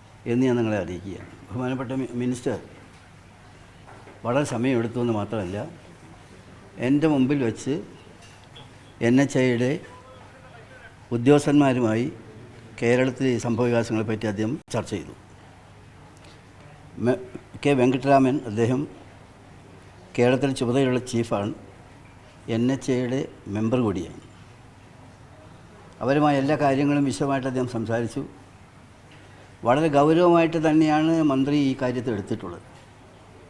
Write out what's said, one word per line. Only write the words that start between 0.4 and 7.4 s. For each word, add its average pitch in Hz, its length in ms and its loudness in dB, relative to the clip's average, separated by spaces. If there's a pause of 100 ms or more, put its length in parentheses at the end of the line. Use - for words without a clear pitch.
ഞാൻ 123 120 2
നിങ്ങളെ 110 260 0
അറിയിക്കുകയാണ്. 87 460 -12 (180)
ബഹുമാനപ്പെട്ട 127 520 -6
മി-, 123 200 -8
മിനിസ്റ്റർ 123 360 -4 (1700)
വളരെ 131 260 0
സമയമെടുത്തു 120 520 -2
എന്ന് 117 160 0
മാത്രമല്ല, 101 400 -6 (1300)
എൻ്റെ 147 260 2
മുമ്പിൽ 139 340 2